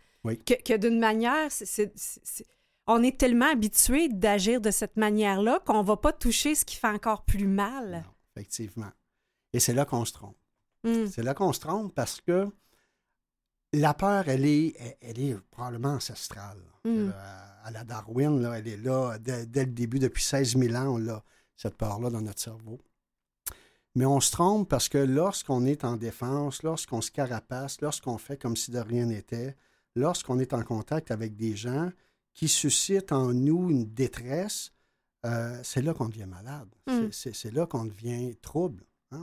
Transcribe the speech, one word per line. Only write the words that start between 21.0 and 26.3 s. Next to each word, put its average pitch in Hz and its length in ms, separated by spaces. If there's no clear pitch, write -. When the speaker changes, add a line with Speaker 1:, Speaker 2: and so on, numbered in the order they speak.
Speaker 1:
a 110 140
cette - 200
peur-là 110 340
dans 113 100
notre 104 200
cerveau. 113 380
Mais 143 120
on 139 140
se - 100
trompe 196 380
parce 127 200
que 143 100
lorsqu'on 139 680
est 143 180
en 120 120
défense, 131 680